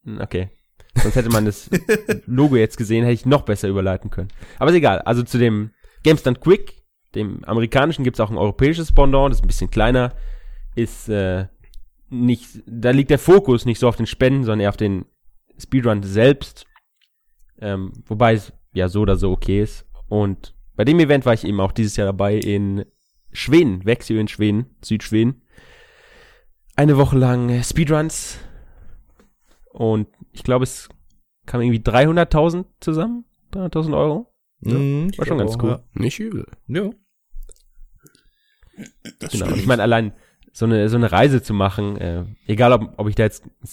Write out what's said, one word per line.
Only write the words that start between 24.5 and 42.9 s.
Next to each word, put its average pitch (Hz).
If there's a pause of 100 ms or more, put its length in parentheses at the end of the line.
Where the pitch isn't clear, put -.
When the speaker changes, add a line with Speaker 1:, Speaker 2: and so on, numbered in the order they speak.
Speaker 1:
Südschweden. 110 (1400)
Eine 147
Woche 135
lang, 123
äh, 123
Speedruns. 156 (1300)
Und 110 (240)
ich -
glaube, 127
es - (580)
kamen 120
irgendwie 117
dreihunderttausend 165 (120)
zusammen. 220 (260)
Dreihunderttausend 160
Euro. 151 (280)
Speaker 2:
Mhm, 139
Speaker 1:
War 160
schon 151
Speaker 2:
ich 104
Speaker 1:
ganz 110
Speaker 2:
auch, 120
Speaker 1:
cool. 113
Speaker 2:
ja. 123 (100)
Speaker 3:
Nicht -
übel. 214 (220)
Speaker 2:
Ja. 190 (2250)
Das 85
Speaker 1:
Genau. 92
Speaker 2:
stimmt. 87
Speaker 1:
Ich 98
meine, 123
allein 113 (380)
so -
eine, 110
so 113
eine 117
Reise 127
zu -
machen, 101
äh, 87 (220)
egal 117
ob, 110